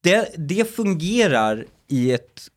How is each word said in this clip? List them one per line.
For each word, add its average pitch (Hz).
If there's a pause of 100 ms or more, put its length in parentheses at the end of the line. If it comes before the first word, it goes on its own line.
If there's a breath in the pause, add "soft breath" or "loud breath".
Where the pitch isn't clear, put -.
det, 196
det 185
fungerar 165 (240)
i 127
ett - (160)